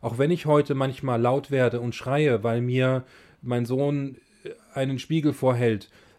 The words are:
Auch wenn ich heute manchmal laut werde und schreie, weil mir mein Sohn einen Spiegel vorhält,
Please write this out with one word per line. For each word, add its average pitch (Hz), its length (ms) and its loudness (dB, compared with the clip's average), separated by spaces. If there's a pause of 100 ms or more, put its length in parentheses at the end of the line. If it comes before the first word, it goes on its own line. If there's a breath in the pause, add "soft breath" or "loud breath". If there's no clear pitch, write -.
Auch 117 180 -6
wenn 143 120 2
ich 175 160 -2
heute 147 280 4
manchmal 131 460 -2
laut 131 300 0
werde 123 300 2
und 120 140 -4
schreie, 131 500 0
weil 117 160 0
mir 127 440 0 (380 loud breath)
mein 120 240 -2
Sohn 139 520 -2 (560)
einen 135 240 -2
Spiegel 151 340 0
vorhält, 120 560 0 (300 loud breath)